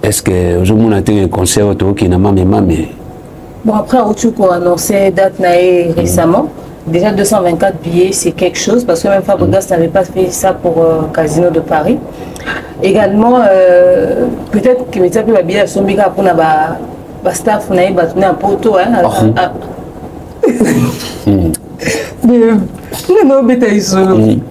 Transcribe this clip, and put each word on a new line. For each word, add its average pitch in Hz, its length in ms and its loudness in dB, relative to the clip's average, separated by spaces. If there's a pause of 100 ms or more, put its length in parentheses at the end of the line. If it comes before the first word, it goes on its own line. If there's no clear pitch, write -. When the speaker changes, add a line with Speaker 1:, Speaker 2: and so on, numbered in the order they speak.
Speaker 1:
Est-ce 101 180 -2
que 90 400 0
aujourd'hui, 107 280 2
on - 40 2
a 101 40 2
un 98 300 0
concert 101 400 0
autour 98 280 0
qui 98 120 0
n'a 90 120 2
pas 101 120 2
même, 98 340 2
mais 80 220 -2 (800)
Speaker 2:
Bon, 214 80 0
après, 220 260 0
Ochuko 214 520 0
a 175 60 2
annoncé 175 540 0
date 185 280 0
nae 175 500 2
Speaker 1:
Mm. 165 100 -2
Speaker 2:
récemment. 175 460 2 (400)
Déjà, 175 260 0
deux 196 140 0
cent 202 160 2
vingt-quatre 175 420 0
billets, 175 300 0
c'est - 180 -2
quelque 175 280 -4
chose, 240 260 0
parce 170 160 0
que 208 60 -2
même 196 160 2
Fabregas 190 440 0
Speaker 1:
Mm. - 40 -4
Speaker 2:
n'avait 165 160 2
pas 185 160 0
fait 185 260 -2
ça 185 240 -2
pour, 175 240 -2
euh, 165 240 2 (120)
Casino 160 360 0
de 160 100 0
Paris. 156 380 -2 (840)
Également, 208 580 2 (120)
euh, 180 760 4 (240)
peut-être 247 400 0
que 202 80 -6
Metia 185 240 0
peut 220 100 0 (100)
billet 190 180 -2
à 185 60 0
Sombika 196 460 0
pour 196 100 -4
na 180 120 2
ba, 156 420 0 (460)
ba 180 100 -2
staff 214 380 -4
nae, 185 200 2
ba 180 140 0
tourner 185 220 0
un 180 80 0
poteau, 202 420 0
hein, 220 160 2
à, 196 100 2
Speaker 3:
Oh. 185 220 0 (100)
Speaker 2:
à, 180 160 -2 (1800)
Speaker 1:
Mm. 92 240 2 (760)
Speaker 2:
Mais, 240 100 6
non, 226 880 0
non, 269 180 4
mais 247 140 4
t'as 247 120 2
eu 202 120 2
solo. 190 360 2
Speaker 1:
Mm. 110 220 2 (100)